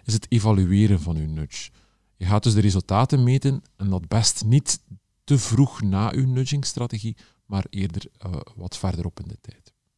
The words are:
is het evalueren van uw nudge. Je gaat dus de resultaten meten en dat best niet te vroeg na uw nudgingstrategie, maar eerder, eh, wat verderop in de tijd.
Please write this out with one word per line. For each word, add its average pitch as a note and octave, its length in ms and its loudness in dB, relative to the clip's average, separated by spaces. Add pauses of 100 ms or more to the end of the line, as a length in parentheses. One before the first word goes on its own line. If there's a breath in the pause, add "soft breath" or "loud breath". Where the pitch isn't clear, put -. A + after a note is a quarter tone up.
is A2 100 -2
het A2 160 -2
evalueren G2+ 720 4
van E2 140 -4
uw D#2 120 -4
nudge. D#2 440 -8 (440)
Je F#2 100 -8
gaat G#2 180 2
dus A2+ 100 4
de G#2 80 4
resultaten G#2 600 2
meten C3+ 400 0 (140)
en G2 120 -4
dat F2+ 180 -4
best - 380 0
niet B2+ 340 2 (440)
te C#3+ 140 2
vroeg A#2 440 0
na G2+ 300 0
uw C3 160 0
nudgingstrategie, B2+ 920 -4 (280 soft breath)
maar G2 240 -4
eerder, F#2+ 360 -6 (120)
eh, F#2 140 -10 (240)
wat - 220 -12
verderop F2 420 -4
in - 80 -14
de - 140 -14
tijd. - 320 -20 (240)